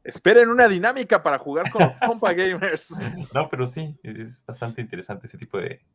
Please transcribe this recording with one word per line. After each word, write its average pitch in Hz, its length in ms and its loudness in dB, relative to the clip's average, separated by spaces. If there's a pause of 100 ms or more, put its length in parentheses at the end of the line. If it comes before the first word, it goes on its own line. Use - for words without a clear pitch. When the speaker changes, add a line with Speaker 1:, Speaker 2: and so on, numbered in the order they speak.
Speaker 1:
Esperen 226 440 6
una 240 200 6
dinámica 202 540 0
para 143 180 0
jugar 151 320 -4
con 208 100 2
los 143 100 4
Speaker 2:
<laughs> 233 280 -2
Speaker 1:
compa 202 140 2
gamers. 180 680 -4 (320)
Speaker 2:
No, 151 160 -2
pero 127 160 -4
sí, 151 380 -10
es, 110 120 -14
es 113 300 -16
bastante 120 340 -10
interesante 98 460 -14
ese - 120 -20
tipo - 200 -10
de, - 220 -8 (140)